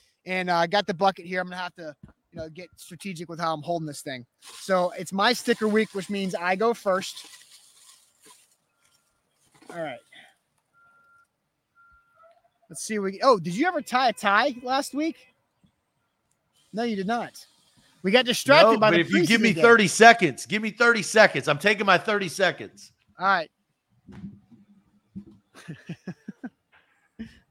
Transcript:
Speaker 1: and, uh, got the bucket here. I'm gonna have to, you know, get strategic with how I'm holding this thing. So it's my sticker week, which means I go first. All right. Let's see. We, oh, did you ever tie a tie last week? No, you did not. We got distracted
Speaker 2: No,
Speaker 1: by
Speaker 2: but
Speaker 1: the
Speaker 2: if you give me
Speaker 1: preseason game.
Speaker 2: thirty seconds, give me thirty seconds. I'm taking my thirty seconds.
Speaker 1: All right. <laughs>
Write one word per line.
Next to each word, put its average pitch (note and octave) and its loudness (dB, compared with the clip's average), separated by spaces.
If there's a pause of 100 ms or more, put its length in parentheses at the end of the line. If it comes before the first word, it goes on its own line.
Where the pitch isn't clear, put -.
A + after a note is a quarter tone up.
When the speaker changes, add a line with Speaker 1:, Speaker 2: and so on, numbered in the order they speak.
(240)
Speaker 1:
and, F#3 -6
uh, E3+ 0
got G3+ -2
the G3+ -6
bucket F#3 -2
here. F#3 -6
I'm F3+ -10
gonna F3+ -14
have F3+ -12
to, D#3 -16 (380)
you E3+ -18
know, D#3+ -12
get E3 -20
strategic F3 -14
with E3 -14
how E3 -4
I'm D#3 -8
holding E3 -6
this D3 -12
thing. B2+ -12 (160)
So F3+ -2
it's F3+ -12
my G#3 2
sticker A3+ -2
week, G#3+ 0
which G3 -10
means G3 -6
I F3+ -2
go A3 0
first. - -6 (2500)
All E3+ -12
right. C3+ -10 (2750)
Let's D#3+ -16
see. A3 -6
We, G3 -6
oh, B3 6
did E3+ -8
you C4+ -2
ever E4+ -4
tie B3+ 0
a G#3+ -2
tie A3 0
last C4 -6
week? D4+ -8 (1400)
No, A3 -6
you A3+ -4
did F#3+ -6
not. A3 -8 (580)
We F#3+ -2
got B3 4
distracted B3 6
Speaker 2:
No, A3 2
Speaker 1:
by G#3+ 4
Speaker 2:
but E3+ 4
Speaker 1:
the F3 4
Speaker 2:
if E3 -2
you E4+ 2
give A3 4
me A3+ 4
Speaker 1:
preseason F3 2
game. E3 -4
Speaker 2:
thirty A3+ 6
seconds, G#3+ 6
give G3+ -4
me A3 -4
thirty A#3 2
seconds. F#3+ 2
I'm D3 0
taking G#3 0
my F#3 4
thirty G3+ -4
seconds. D3+ -6 (260)
Speaker 1:
All F3+ -4
right. F#3 -2 (2250)
<laughs> - -20 (260)